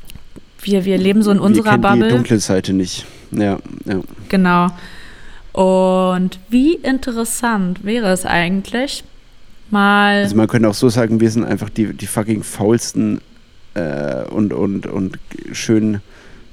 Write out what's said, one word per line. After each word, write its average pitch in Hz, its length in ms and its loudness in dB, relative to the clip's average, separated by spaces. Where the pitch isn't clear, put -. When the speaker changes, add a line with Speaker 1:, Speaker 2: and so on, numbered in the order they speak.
Speaker 1:
wir, 196 240 0
wir 190 120 2
leben 196 260 4
so 208 80 4
in 196 60 6
Speaker 2:
Wir - 60 0
Speaker 1:
unserer 214 280 4
Speaker 2:
kennen 208 100 4
Speaker 1:
Bubble. 214 260 4
Speaker 2:
die 226 60 4
dunkle 117 260 2
Seite 95 340 0
nicht. 92 320 -2
Ja, 101 260 0
ja. 104 140 -4
Speaker 1:
Genau. 180 380 2
Und 185 840 2
wie 262 260 4
interessant 233 1120 -4
wäre 220 260 0
es 185 140 -2
eigentlich, 190 800 -2
mal 202 540 4
Speaker 2:
Also 202 120 -2
man - 120 4
könnte 113 200 4
auch 104 60 2
so 131 160 4
sagen, 113 320 2
wir 113 100 4
sind 110 140 0
einfach 104 240 -4
die, 104 240 -2
die 98 140 -10
fucking 107 360 -2
faulsten, 110 800 0
äh, 71 500 -4
und, 104 280 -2
und, 95 340 -4
und 95 320 -6
schön 107 480 0